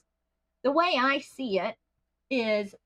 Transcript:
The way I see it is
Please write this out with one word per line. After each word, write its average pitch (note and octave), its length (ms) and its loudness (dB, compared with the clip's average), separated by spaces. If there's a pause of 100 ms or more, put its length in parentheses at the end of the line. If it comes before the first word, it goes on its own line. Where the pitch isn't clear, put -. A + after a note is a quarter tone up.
(640)
The C4 80 2
way E4+ 260 2
I C4+ 220 2
see A#3+ 400 -4
it G3+ 160 -4 (560)
is G#3+ 420 0 (120)